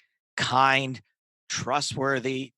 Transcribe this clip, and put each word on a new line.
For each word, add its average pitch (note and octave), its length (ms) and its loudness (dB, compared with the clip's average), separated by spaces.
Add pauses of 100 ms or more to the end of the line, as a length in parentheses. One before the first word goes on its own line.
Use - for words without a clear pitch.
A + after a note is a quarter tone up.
(360)
kind, C3 680 2 (480)
trustworthy, C3+ 1080 -2